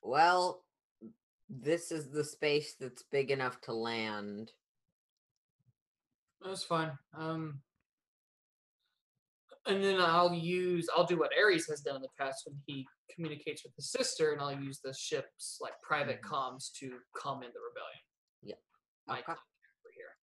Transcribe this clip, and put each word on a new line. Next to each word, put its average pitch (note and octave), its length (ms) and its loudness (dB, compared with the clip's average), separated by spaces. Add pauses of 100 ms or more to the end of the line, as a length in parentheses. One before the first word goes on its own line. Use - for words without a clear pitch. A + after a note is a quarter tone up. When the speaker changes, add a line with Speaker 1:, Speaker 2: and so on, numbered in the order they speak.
Speaker 1:
Well, F3 600 6 (840)
this C#3+ 420 0
is D3+ 180 -4
the D3 140 0
space D3 560 0
that's B2+ 320 -10
big C#3 200 2
enough C3 300 0
to - 120 -6
land. A2 800 -4 (1900)
Speaker 2:
That's F#3+ 200 -6
fine. D#3+ 280 0 (260)
Um, D#3+ 420 -6 (2000)
and G3 180 2
then G3 160 4
I'll F3 340 6
use, F3 640 0
I'll E3+ 100 8
do F3 120 2
what D3 200 4
Ares F#3 320 6
has D3 120 -4
done C#3 160 -4
in C3 40 -8
the C3 60 -10 (100)
past C3+ 280 -4
when C#3+ 100 -12 (120)
he C3+ 200 -8 (260)
communicates D3+ 500 -6
with - 120 -20
his - 160 -10
sister, D#3+ 400 2
and D3 100 -2
I'll C#3+ 160 -2
use C#3 260 -8
the C3 100 -8
ship's, - 680 -6
like, B2+ 200 -8
private C#3+ 400 -2
Speaker 1:
Mm-hmm. D#3 120 -8
Speaker 2:
comms C3 460 -4
to B2+ 200 -10 (160)
calm C3 280 -6
in A#2+ 100 -12
the - 60 -12
rebellion. A2 440 -12 (400)
Speaker 1:
Yep. - 180 -14 (460)
Speaker 2:
My A#2 80 -4
Speaker 1:
Okay. B2+ 80 -8
Speaker 2:
contact - 240 -10 (340)
over - 120 -20
here. - 320 -18